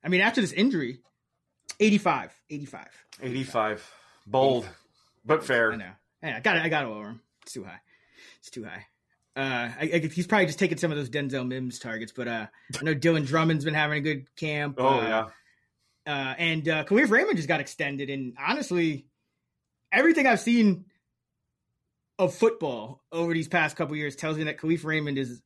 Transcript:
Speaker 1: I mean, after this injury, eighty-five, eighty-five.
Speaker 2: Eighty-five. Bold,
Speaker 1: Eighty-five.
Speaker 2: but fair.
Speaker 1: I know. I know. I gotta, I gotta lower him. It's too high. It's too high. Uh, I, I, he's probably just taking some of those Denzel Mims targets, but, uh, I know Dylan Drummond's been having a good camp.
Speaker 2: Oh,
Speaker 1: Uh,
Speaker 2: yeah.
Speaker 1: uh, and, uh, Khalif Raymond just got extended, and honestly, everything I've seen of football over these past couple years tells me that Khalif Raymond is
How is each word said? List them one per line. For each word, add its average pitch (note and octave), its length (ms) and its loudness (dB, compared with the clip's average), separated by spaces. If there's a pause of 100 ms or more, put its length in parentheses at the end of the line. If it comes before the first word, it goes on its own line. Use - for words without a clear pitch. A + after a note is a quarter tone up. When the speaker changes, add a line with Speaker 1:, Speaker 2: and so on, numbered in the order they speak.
Speaker 1:
I - 40 -4
mean, F3+ 120 4
after A3+ 200 4
this F3 120 0
injury, D#3+ 460 0 (800)
eighty-five, F#3+ 500 2 (200)
eighty-five. C#3+ 400 -12 (320)
Speaker 2:
Eighty-five. B2 680 -4 (360)
Bold, C3 380 4
Speaker 1:
Eighty-five. - 140 -18 (460)
Speaker 2:
but A#2 200 2
fair. A#2 280 2
Speaker 1:
I A#2 40 -6
know. F#2 140 -12 (320)
I D#3+ 80 -6
know. A2+ 60 -6
I A2+ 40 -8
gotta, E3+ 220 2
I E3 60 -2
gotta D3 220 0
lower G#2 180 -10
him. A#2 120 -14 (220)
It's - 120 -18
too G2+ 100 -12
high. F2+ 160 -18 (600)
It's - 100 -20
too A2+ 140 -12
high. F#2+ 220 -16 (480)
Uh, B2+ 360 -2 (100)
I, D#3 140 -2
I, E3+ 40 4 (140)
he's F3 140 -2
probably F#3+ 200 4
just D3 120 -6
taking E3+ 200 0
some E3+ 120 0
of D3 60 -2
those C3+ 140 -6
Denzel C3+ 360 -4
Mims B2+ 320 -6
targets, A2+ 340 -10
but, B2 160 -6
uh, A2+ 180 -6 (340)
I D3 40 -8
know D#3+ 100 2
Dylan D#3 320 2
Drummond's D#3+ 400 2
been D3+ 80 -2
having D3+ 240 0
a - 20 -2
good C#3+ 360 -4
camp. D3 420 -4
Speaker 2:
Oh, C3 220 4
Speaker 1:
Uh, - 20 0 (1040)
Speaker 2:
yeah. D3+ 60 -6
Speaker 1:
uh, C3+ 260 -4
and, D#3+ 300 0
uh, D#3 160 0
Khalif A3 260 4
Raymond C#4 260 4
just D#3 120 -2
got D#3 120 2
extended, C#3 480 -6
and C3+ 300 -6
honestly, E3+ 680 -2 (880)
everything D4 340 6
I've A#3+ 140 4
seen A3+ 460 4 (1300)
of F3+ 160 2
football C#3 800 -2
over E3+ 220 -2
these D#3+ 140 -2
past D#3 280 2
couple D3+ 200 -4
years D3 200 -6
tells D#3 220 -4
me D#3 60 -2
that D3+ 140 -6
Khalif D#3+ 260 -2
Raymond D3+ 340 -2
is B2 280 -6